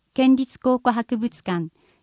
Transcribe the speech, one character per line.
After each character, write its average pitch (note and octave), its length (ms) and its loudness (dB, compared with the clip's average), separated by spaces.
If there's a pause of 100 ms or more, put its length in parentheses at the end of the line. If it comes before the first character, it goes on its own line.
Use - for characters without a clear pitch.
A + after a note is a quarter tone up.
(140)
県 C4 200 4
立 C4 240 -4
考 B3+ 200 0
古 B3 140 -2
博 A#3 260 -4
物 A#3 260 -8
館、 E3+ 240 -4 (340)